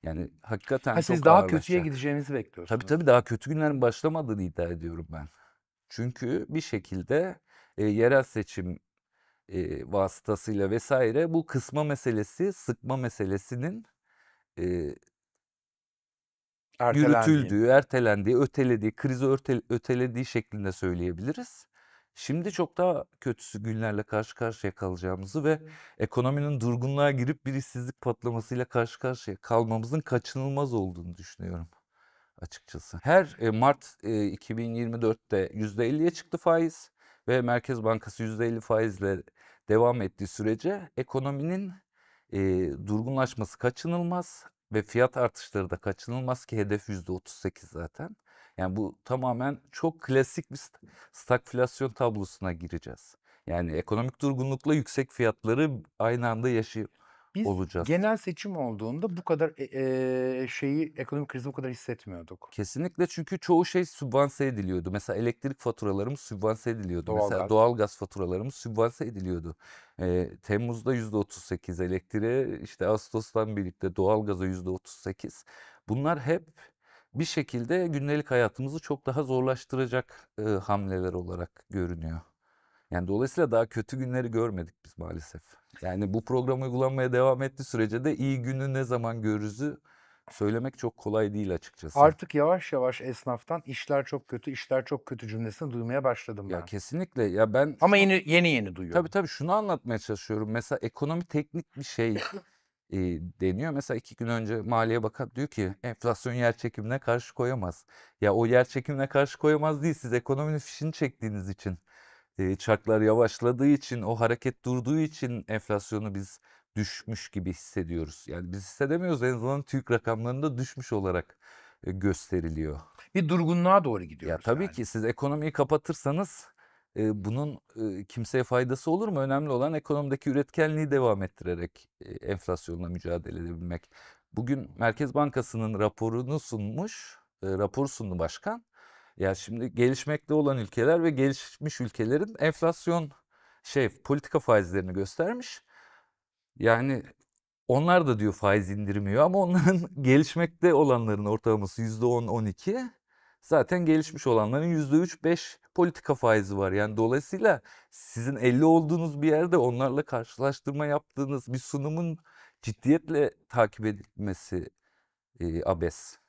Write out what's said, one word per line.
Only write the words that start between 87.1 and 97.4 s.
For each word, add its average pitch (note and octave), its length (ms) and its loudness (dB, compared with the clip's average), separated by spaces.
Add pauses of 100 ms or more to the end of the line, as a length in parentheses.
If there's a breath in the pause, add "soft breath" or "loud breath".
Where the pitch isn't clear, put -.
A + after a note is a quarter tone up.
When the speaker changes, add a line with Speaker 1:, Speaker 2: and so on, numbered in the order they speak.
Speaker 1:
devam B2+ 280 4
ettiği C3+ 220 -6
sürece A2+ 400 0
de D3+ 120 2
iyi C3+ 260 0
günü C3+ 320 -4
ne C3+ 100 0
zaman A#2 380 -2
görürüzü G#2+ 560 -2 (540 soft breath)
söylemek A2+ 460 -2
çok A#2+ 200 -6
kolay G#2+ 360 0
değil G2+ 200 -2
açıkçası. - 460 -6
Speaker 2:
Artık D3+ 360 6
yavaş D#3+ 380 2
yavaş B2+ 280 0
esnaftan B2+ 640 -8
"İşler C3+ 400 -4
çok - 220 -8
kötü, B2+ 240 -8
işler - 340 -2
çok - 200 -6
kötü." A#2+ 220 -10
cümlesini A2+ 440 -6
duymaya A#2+ 320 -2
başladım G#2 460 -2
Speaker 1:
Ya F2+ 100 -4
Speaker 2:
ben. E2 60 -8
Speaker 1:
kesinlikle. B2 580 -6
Ya G#2 300 2